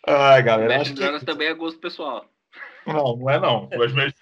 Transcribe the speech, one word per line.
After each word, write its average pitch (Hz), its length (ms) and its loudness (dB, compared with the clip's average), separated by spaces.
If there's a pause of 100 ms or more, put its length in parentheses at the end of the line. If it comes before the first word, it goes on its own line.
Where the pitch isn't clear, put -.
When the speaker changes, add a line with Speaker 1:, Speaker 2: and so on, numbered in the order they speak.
Speaker 1:
Ai, 139 360 6
galera, 113 320 2
Speaker 2:
Imagine 143 80 0
Speaker 1:
acho 139 120 -6
que 139 60 -10
Speaker 2:
Dragons 143 240 -4
também 151 240 -4
é 165 60 -4
gosto 165 240 -8
pessoal. 151 460 -10 (600)
Speaker 1:
Não, 151 300 -2
não 127 140 -4
é 147 80 2
não. 120 300 0
O 120 160 0
Imagine 139 380 -2